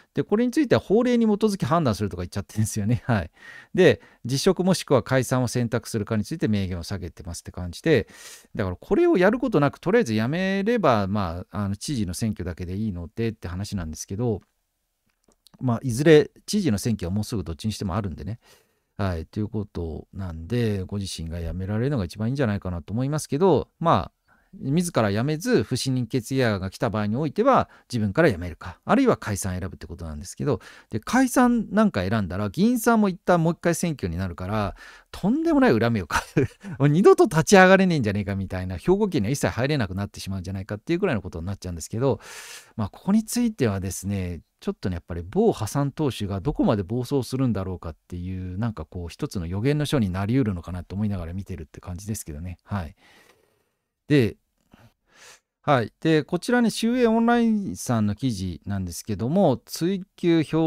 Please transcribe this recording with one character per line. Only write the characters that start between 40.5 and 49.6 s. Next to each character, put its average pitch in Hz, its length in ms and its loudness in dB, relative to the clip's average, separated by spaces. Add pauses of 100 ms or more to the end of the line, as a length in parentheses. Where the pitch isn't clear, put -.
ゃ - 20 -6
な 98 80 -6
い 92 40 -10
か 104 100 -6
っ 104 40 -12
て - 140 -4
い - 20 2
う 170 40 -4
く 202 80 0
ら 175 40 0
い 127 40 0
の 95 60 -2
こ 92 80 -10
と 82 120 -8
に 82 60 -6
な 98 80 -4
っ - 20 -16
ち - 80 -16
ゃ 92 40 -6
う 87 40 -6
ん - 20 -8
で 82 60 -10
す - 80 -14
け 110 100 -6
ど、 131 220 0 (560)
ま - 80 -2
あ、 - 40 -8
こ - 140 -18
こ 190 80 0
に 220 140 2
つ - 160 -4
い 233 100 0
て 139 160 -2
は 98 140 -2
で 92 100 -4
す - 160 -8
ね、 90 340 -4 (240)
ち - 40 -2
ょ - 20 -4
っ 196 100 -8
と - 80 -4
ね、 90 60 -2
や 82 40 -6
っ - 80 -12
ぱ 90 60 -8
り 85 80 -6
某 180 300 2
破 - 160 -4
産 143 240 -2
投 147 200 -2
手 - 140 -6
が 98 160 -4
ど 135 100 -2
こ 302 120 -2
ま 156 120 4
で 101 60 -2
暴 117 220 -4
走 131 200 -2
す 127 140 -6
る 131 100 2
ん 117 60 2
だ 98 100 -2
ろ 92 100 -6
う 87 60 -10
か - 100 -10
っ 80 60 -12 (120)
て 90 100 -10
い 92 360 -8
う、 90 40 -8
な 117 120 -2
ん 107 40 -6
か 80 100 -10
こ 87 220 -10
う、 80 40 -10
一 - 180 -8
つ 107 120 -8
の 82 60 -6
予 92 160 -6